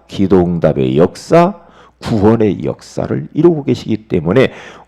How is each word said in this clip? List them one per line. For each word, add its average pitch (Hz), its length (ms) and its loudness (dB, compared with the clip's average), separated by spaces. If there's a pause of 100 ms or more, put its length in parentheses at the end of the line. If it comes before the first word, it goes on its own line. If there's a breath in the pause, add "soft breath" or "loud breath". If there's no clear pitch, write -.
기도응답의 85 880 0
역사, 170 720 0 (320 soft breath)
구원의 110 640 0
역사를 - 680 -8
이루고 156 300 2
계시기 113 440 -6
때문에 90 460 0 (340 loud breath)